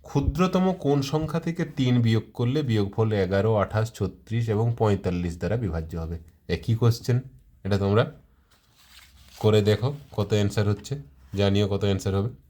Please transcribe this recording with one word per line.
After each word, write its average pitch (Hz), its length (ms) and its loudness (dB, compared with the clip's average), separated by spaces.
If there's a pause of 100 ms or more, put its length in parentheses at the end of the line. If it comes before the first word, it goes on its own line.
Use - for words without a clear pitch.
ক্ষুদ্রতম 180 680 0
কোন 143 300 0
সংখ্যা 156 380 -2
থেকে 170 240 -4
তিন 127 380 2
বিয়োগ 110 200 4 (120)
করলে 127 280 0
বিয়োগফল 110 500 0
এগারো, 101 420 2
আঠাশ, 107 380 0
ছত্রিশ 110 560 -4
এবং 117 300 0
পঁয়তাল্লিশ 90 600 0
দ্বারা 92 180 -2
বিভাজ্য 85 420 -4
হবে? 80 200 -8 (300)
একই - 260 -2
কোশ্চেন, 120 460 2 (440)
এটা 98 140 0
তোমরা 104 340 2 (1300)
করে 107 240 4
দেখো 113 320 2 (180)
কত 101 200 -2
অ্যান্সার 104 360 0
হচ্ছে, 139 340 -4 (320)
জানিও 101 340 2
কত 101 160 -2
অ্যান্সার 98 300 0
হবে 101 160 0 (200)